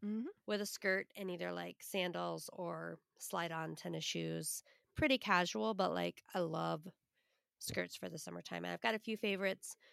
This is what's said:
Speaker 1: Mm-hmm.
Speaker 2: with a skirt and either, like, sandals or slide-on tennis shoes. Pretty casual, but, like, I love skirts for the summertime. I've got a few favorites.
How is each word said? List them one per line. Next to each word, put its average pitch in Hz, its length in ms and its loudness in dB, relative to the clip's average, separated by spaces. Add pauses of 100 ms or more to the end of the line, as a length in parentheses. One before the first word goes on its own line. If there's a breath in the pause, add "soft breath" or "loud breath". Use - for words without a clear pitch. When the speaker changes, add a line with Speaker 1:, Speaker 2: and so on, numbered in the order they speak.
Speaker 1:
Mm-hmm. 220 240 -2 (200)
Speaker 2:
with 208 140 2
a 208 40 0
skirt 190 500 2
and 190 160 -4
either, 175 200 -2
like, 175 300 -6
sandals 175 720 0
or 170 460 -4 (200)
slide-on 165 560 -2
tennis 165 300 -4
shoes. 160 580 -2 (320 soft breath)
Pretty 262 220 6
casual, 214 560 4
but, 185 200 4
like, 175 300 0 (100)
I 190 60 0
love 165 480 0 (720)
skirts - 360 -2
for - 140 -8
the 160 100 -8
summertime. 175 460 -6
I've 175 160 -2
got 226 140 2
a 214 40 -4
few 220 180 -2
favorites. 196 600 0 (160 loud breath)